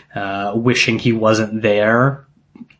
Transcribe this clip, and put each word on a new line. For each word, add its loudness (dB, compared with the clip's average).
uh, -6
wishing 0
he 0
wasn't 0
there. 2